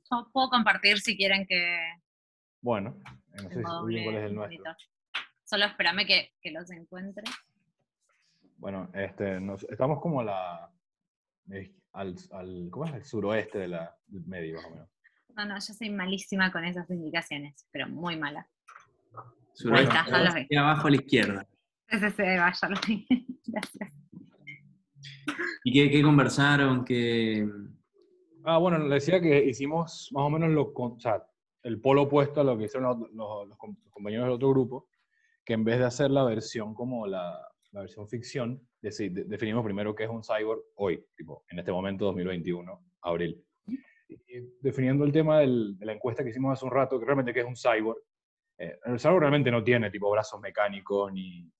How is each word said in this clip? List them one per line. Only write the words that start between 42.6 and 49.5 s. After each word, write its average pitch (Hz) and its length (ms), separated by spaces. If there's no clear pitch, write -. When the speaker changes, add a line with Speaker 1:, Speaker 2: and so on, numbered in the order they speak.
Speaker 2:
abril. 85 420
Y, - 480
y - 260
definiendo 135 440
el 143 80
tema 156 280
del, 117 380
de 101 80
la 107 60
encuesta 117 320
que 120 60
hicimos 131 240
hace 131 100
un 131 80
rato, 131 260
que 113 60
realmente 131 300
qué 127 60
es 120 60
un 123 100
cyborg, 113 420
eh, 87 260
el 123 160
cyborg 175 200
realmente 143 300